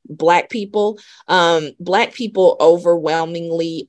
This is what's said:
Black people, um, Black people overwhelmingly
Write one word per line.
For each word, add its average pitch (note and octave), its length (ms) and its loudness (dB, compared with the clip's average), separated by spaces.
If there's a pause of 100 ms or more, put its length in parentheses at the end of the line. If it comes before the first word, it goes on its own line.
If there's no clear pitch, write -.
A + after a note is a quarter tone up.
Black E3 440 0
people, G#3 480 -4 (300)
um, E3+ 420 2 (100)
Black G3 320 -2
people G3 480 0
overwhelmingly E3 1300 0